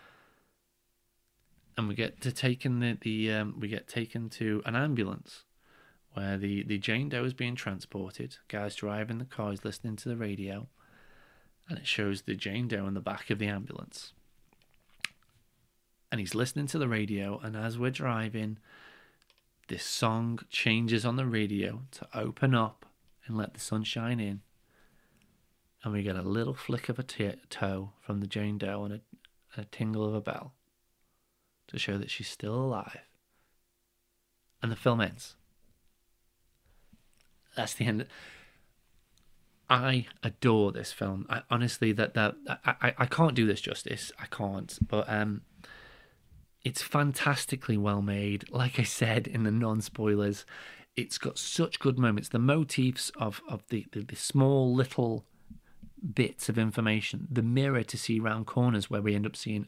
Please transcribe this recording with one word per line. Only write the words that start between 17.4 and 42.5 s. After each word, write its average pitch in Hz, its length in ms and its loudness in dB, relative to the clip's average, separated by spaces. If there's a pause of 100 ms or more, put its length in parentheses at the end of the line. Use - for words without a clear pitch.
and 110 160 -8
as 113 220 -4
we're 123 100 0
driving, 110 720 -2 (1080)
this - 160 -6
song 117 580 0 (100)
changes 113 540 2
on 120 100 0
the 135 100 0
radio 107 560 0 (120)
to - 200 -14
open 120 400 2
up 113 320 2 (400)
and 113 100 -4
let 107 200 -2
the - 40 -12
sunshine 113 600 -2
in. 101 220 -2 (1400)
And 107 80 -4
we 101 120 0
get 95 120 0
a 92 60 -2
little 113 320 0
flick - 340 -4
of 120 120 -2
a 127 40 -4
t-, - 280 -4 (180)
toe 98 500 -4
from 101 200 -4
the 98 80 -2
Jane 104 320 -4
Doe 101 240 -4
and 101 100 -6
a, 107 80 -10 (580)
a 101 60 -10
tingle 110 400 -2
of 107 80 0
a 107 80 -2
bell - 320 -6 (1120)
to - 120 -8
show 101 180 -2
that 104 140 -6
she's - 180 -8
still 107 260 -4
alive. 123 440 -2 (1600)
And 113 100 0
the 110 40 -4
film 117 260 4
ends. - 340 -4 (2250)
That's 113 180 -2
the 131 120 0
end. 107 200 2 (1600)
I 127 380 4 (160)
adore 110 500 6
this - 180 -8
film. 98 380 -4
I, 113 200 0
honestly, 117 440 2
that, 110 200 0
that, 107 220 2 (300)